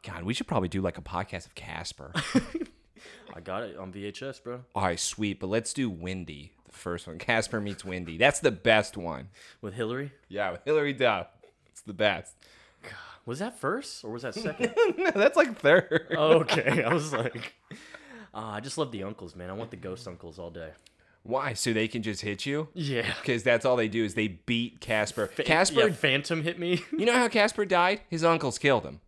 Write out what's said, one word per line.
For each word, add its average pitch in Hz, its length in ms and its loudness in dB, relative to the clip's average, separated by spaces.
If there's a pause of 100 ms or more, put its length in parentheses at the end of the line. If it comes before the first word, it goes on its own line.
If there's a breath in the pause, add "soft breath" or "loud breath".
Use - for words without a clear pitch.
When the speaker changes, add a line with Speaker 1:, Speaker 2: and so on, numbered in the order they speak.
Speaker 1:
God, 85 200 -10
we 98 100 -2
should 175 140 -4
probably 95 220 0
do, 95 120 -2
like, 92 160 -2
a - 60 -14
podcast 90 440 -8
of - 80 -20
Casper. - 600 -12
Speaker 2:
<laughs> - 1160 -6
I 90 60 -14
got 92 240 -6
it 98 120 -12
on 92 160 -12
V 101 140 -10
H 104 160 -10
S, 135 180 -12
bro. 123 240 -12 (100)
Speaker 1:
All 98 100 -2
right, 85 140 0
sweet. - 420 -2
But 92 80 -6
let's 113 260 0
do 127 160 -2
Wendy, 82 640 -10 (140)
the - 60 -20
first 87 340 -6
one. 82 120 -12
Casper 113 420 0
meets 104 240 -8
Wendy. 90 320 -6
That's 127 240 4
the 135 100 6
best 110 460 4
one. 85 320 -8 (320 loud breath)
Speaker 2:
With 101 140 -10
Hilary? 127 380 -6 (160)
Speaker 1:
Yeah, 190 240 -2
with - 120 -10
Hilary 147 300 2
Duff. 110 320 2 (440)
It's - 120 -20
the 107 100 -12
best. 95 420 2 (480 soft breath)
Speaker 2:
God, - 100 -16 (340 loud breath)
was 123 140 -6
that 240 180 -6
first 202 460 -4
or 110 60 -10
was 117 120 -8
that 127 120 -6
second? 226 400 -2 (100)
Speaker 1:
<laughs> 392 140 2
No, 359 140 4
that's, - 240 6
like, 277 220 4
third. 160 480 6 (100)
Speaker 2:
Oh, 156 240 8
okay. 143 420 2
I 113 100 2
was 156 200 0
like, 117 420 -4 (800 loud breath)
uh, - 0 -
I 107 260 -6
just 135 180 -8
love 143 120 0
the 101 120 -6
uncles, 95 340 -10
man. 90 140 -10
I 95 40 -8
want 117 160 -8
the 110 60 -12
ghost 92 320 -10
uncles 85 300 -16
all 85 120 -10
day. 82 200 -12 (520 soft breath)
Speaker 1:
Why? 131 300 -2
So 113 220 0
they 110 140 2
can 117 140 -4
just 104 200 -4
hit 101 240 -6
you? 147 280 -2
Speaker 2:
Yeah. 139 360 -2 (140)
Speaker 1:
'Cause 120 180 0
that's 120 240 4
all 127 100 4
they 113 120 2
do 113 160 0
is 98 100 -4
they 107 140 0
beat 117 520 -4
Casper. 107 460 0
Speaker 2:
Fa-, - 180 -6
Speaker 1:
Casper 170 440 4
Speaker 2:
yeah, 185 40 2
Phantom 147 500 0
hit 170 160 -4
me. 175 300 0
<laughs> - 100 -4
Speaker 1:
You 202 60 0
know 240 100 4
how 247 140 4
Casper 220 380 2
died? 180 420 4
His 165 160 -4
uncles 160 340 4
killed 127 260 4
him. 69 240 -12